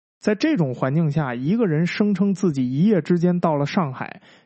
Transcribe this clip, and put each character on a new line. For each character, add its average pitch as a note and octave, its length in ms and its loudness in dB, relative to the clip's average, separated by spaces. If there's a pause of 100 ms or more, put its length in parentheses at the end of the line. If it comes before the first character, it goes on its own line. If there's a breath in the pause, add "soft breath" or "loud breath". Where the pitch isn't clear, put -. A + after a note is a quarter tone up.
(200)
在 G#3 140 0
这 D4+ 220 0
种 C#3 180 0
环 C3+ 200 -2
境 D#3+ 160 2
下， C#3 240 -2
一 C3+ 200 -2
个 A#3 120 2
人 D#3+ 200 0
声 G#3 280 0
称 G3+ 180 0
自 F#3 180 0
己 C3 200 -2
一 C#3 140 2
夜 G3+ 180 4
之 F3 160 2
间 F3 220 2
到 D#3+ 160 0
了 C#3+ 100 0
上 D3 260 -2
海， - 300 -12 (240 soft breath)